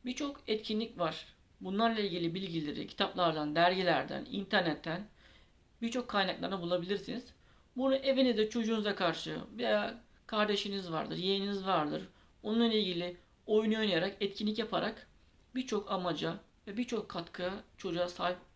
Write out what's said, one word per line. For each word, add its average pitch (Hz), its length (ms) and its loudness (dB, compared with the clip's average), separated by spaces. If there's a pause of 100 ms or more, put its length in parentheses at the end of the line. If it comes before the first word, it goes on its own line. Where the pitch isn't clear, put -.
Birçok 277 420 -6
etkinlik 214 520 -4
var. 160 280 -2 (340)
Bunlarla 214 400 2
ilgili 170 340 0
bilgileri 165 520 -4
kitaplardan, 160 680 0
dergilerden, 165 760 4
internetten, 185 800 0 (720)
birçok 240 260 -2
kaynaklardan 185 540 -2
bulabilirsiniz. 180 680 -2 (440)
Bunu 262 180 4
evinizde 254 560 4
çocuğunuza 220 440 0
karşı 165 460 -2 (180)
veya 220 460 0 (220)
kardeşiniz 202 680 0
vardır, 160 240 -4
yeğeniniz 196 500 0
vardır. 160 420 0 (340)
Onunla 226 300 4
ilgili 180 440 0 (300)
oyun 214 260 4
oynayarak, 196 480 2
etkinlik 214 380 -2
yaparak 208 480 -2 (480)
birçok 214 380 -2
amaca 170 480 -2 (260)
ve 202 100 -8
birçok 240 320 -2
katkıya 175 440 -6 (240)
çocuğa 175 320 -2
sahip 180 300 -4 (180)